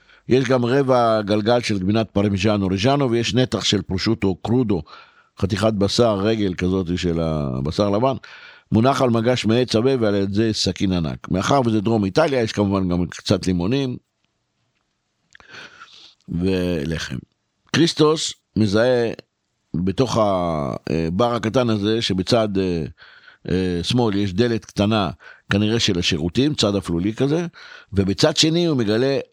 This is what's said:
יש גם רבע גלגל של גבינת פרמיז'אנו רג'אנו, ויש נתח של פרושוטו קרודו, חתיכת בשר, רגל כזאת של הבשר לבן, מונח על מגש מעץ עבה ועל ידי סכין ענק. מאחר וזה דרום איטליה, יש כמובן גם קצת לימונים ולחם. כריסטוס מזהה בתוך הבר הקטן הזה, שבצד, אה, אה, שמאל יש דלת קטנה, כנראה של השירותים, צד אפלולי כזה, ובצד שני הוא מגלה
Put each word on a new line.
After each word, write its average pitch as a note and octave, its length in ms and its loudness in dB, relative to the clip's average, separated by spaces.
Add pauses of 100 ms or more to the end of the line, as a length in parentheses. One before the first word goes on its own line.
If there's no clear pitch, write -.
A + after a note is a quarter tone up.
(280)
יש C3 160 4
גם A#2+ 220 0
רבע A#2+ 560 2
גלגל G#2+ 400 2
של G#2+ 180 -2
גבינת G#2 320 0
פרמיז'אנו G2+ 560 0
רג'אנו, B2 440 0
ויש A2+ 220 -2
נתח A#2 300 0
של G2+ 180 0
פרושוטו G2 540 -2
קרודו, G#2+ 460 0 (580)
חתיכת G2+ 340 0
בשר, G#2 440 2
רגל G2+ 360 0
כזאת F2+ 440 -2
של E2+ 220 -2
הבשר D#2 680 -2
לבן, A#2+ 260 0 (560)
מונח B2 300 4
על C3 80 2
מגש A#2 360 0
מעץ A2+ 300 2
עבה A#2+ 240 2
ועל G#2 160 0
ידי G2+ 380 0
סכין G2 380 -2
ענק. D#2 400 -4
מאחר C3+ 340 2
וזה A2 160 0
דרום G#2+ 240 0
איטליה, C3+ 360 0
יש A2+ 100 -2
כמובן G2 380 0
גם F2 160 0
קצת - 420 -4
לימונים A#2 500 -2 (2250)
ולחם. E2+ 880 -2 (560)
כריסטוס D#3 600 2 (220)
מזהה A2 560 2 (640)
בתוך G2 440 0
הבר F2 1160 0
הקטן A2+ 360 0
הזה, A2 320 0
שבצד, G2+ 560 0
אה, F2 280 -2 (640)
אה, F2+ 340 0
שמאל A#2 320 0
יש G2+ 180 -2
דלת A2+ 320 0
קטנה, G2+ 440 0 (420)
כנראה G#2+ 280 2
של F#2+ 200 0
השירותים, F2+ 540 0
צד G2+ 220 0
אפלולי F#2 380 -2
כזה, D3 320 0 (480)
ובצד G2 440 2
שני E3 280 2
הוא D#3 120 0
מגלה A#2+ 420 0 (140)